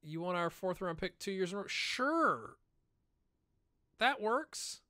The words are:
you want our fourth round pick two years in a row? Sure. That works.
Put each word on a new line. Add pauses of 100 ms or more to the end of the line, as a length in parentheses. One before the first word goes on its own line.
you
want
our
fourth
round
pick
two
years
in
a
row?
Sure. (1400)
That
works.